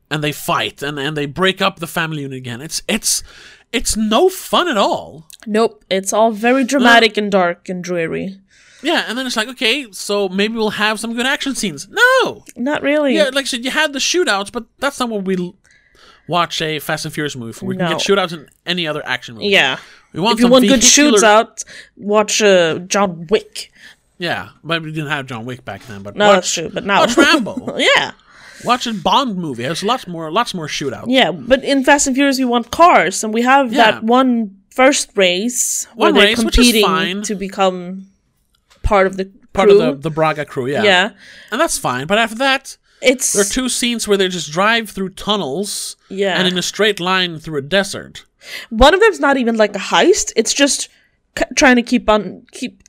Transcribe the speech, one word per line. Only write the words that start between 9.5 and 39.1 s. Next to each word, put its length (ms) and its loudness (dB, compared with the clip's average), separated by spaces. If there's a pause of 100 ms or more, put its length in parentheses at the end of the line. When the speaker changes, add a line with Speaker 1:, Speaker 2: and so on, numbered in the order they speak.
Speaker 1:
so 360 -4
maybe 280 -2
we'll 160 -2
have 280 -2
some 160 -6
good 100 -2
action 300 -4
scenes. 340 -8
No! 540 2 (140)
Speaker 2:
Not 260 -4
really. 320 2
Speaker 1:
Yeah, 160 2
like 140 -2
I 20 -8
said, 160 -6
you 80 -4
had 220 -2
the 60 -6
shootouts, 520 -2
but 140 -8 (120)
that's 220 -4
not 100 -2
what 140 -6
we 140 -2
l-, 180 -6 (720)
watch 340 -2
a 180 -4
Fast 260 -6
and 80 -10
Furious 240 -4
movie 160 -10
for. 120 -14
We 120 -6
can 80 -2
Speaker 2:
No. 60 -2
Speaker 1:
get 80 -4
shootouts 340 0
in 160 -16 (160)
any 200 -4
other 200 -4
action 300 -6
movie. 120 -6
Speaker 2:
Yeah. 300 4 (340)
Speaker 1:
We 80 -10
want 140 2
Speaker 2:
If 60 -2
you 40 4
Speaker 1:
some 80 6
Speaker 2:
want 160 6
good 140 4
Speaker 1:
vehicular 360 6
Speaker 2:
shootouts, 460 4 (320)
watch, 460 0
uh, 380 4
John 500 -4
Wick. 420 -4 (460)
Speaker 1:
Yeah, 320 -6 (160)
but 180 -4
we 80 -10
didn't 200 -6
have 160 -6
John 180 -10
Wick 180 -12
back 240 -14
then. 160 -14
But 140 -14
Speaker 2:
No, 100 4
Speaker 1:
watch, 80 8
Speaker 2:
that's 180 -2
true, 160 -6
but 160 -10
now. 140 2
Speaker 1:
watch 180 2
Rambo. 600 0
Speaker 2:
<laughs> 180 2
Yeah. 160 -2 (540)
Speaker 1:
Watch 200 -2
a 80 -4
Bond 440 0
movie. 260 -6
There's 200 -4
lots 240 -2
more, 240 -10
lots 220 -2
more 140 -8
shootouts. 400 -8
Speaker 2:
Yeah, 240 2
but 320 0
in 220 0
Fast 220 4
and 80 -2
Furious, 220 2
we 80 -2
want 240 -2
cars, 540 4
and 100 -4
we 100 0
have 300 4
Speaker 1:
Yeah. 180 4
Speaker 2:
that 120 -6
one 540 2 (120)
first 460 2
race 800 0
where 160 2
Speaker 1:
One 40 4
Speaker 2:
they're 100 6
Speaker 1:
race, 180 2
which 140 2
is 100 8
Speaker 2:
competing 180 4
Speaker 1:
fine. 380 0
Speaker 2:
to 120 -6
become 720 -4 (840)
part 140 4
of 100 -4